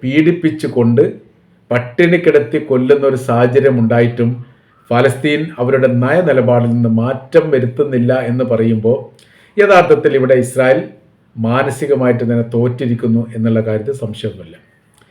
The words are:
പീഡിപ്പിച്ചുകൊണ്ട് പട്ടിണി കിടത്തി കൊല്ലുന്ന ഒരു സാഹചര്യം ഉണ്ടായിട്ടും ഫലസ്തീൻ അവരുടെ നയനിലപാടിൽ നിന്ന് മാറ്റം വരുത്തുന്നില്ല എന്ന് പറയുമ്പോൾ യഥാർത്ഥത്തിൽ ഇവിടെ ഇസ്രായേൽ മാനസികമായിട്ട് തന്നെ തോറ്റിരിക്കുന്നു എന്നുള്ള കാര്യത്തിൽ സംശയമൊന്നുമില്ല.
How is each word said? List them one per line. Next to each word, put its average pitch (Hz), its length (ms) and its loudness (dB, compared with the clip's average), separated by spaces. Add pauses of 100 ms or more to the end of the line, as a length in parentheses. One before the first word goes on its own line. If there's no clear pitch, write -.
പീഡിപ്പിച്ചുകൊണ്ട് 143 1080 0 (580)
പട്ടിണി 170 460 0
കിടത്തി 147 400 0
കൊല്ലുന്ന 139 500 0
ഒരു 131 80 0
സാഹചര്യം 123 640 2
ഉണ്ടായിട്ടും 120 800 -2 (320)
ഫലസ്തീൻ 143 560 0 (140)
അവരുടെ 127 280 2
നയനിലപാടിൽ 123 800 2
നിന്ന് 117 220 0
മാറ്റം 131 600 0
വരുത്തുന്നില്ല 127 680 0
എന്ന് 120 240 -4
പറയുമ്പോൾ 113 760 -2 (420)
യഥാർത്ഥത്തിൽ 156 540 4
ഇവിടെ 127 180 2
ഇസ്രായേൽ 131 500 0 (540)
മാനസികമായിട്ട് 123 840 0
തന്നെ 117 180 0
തോറ്റിരിക്കുന്നു 117 920 -2
എന്നുള്ള 110 240 0
കാര്യത്തിൽ 107 340 -4
സംശയമൊന്നുമില്ല. 92 640 -10 (540)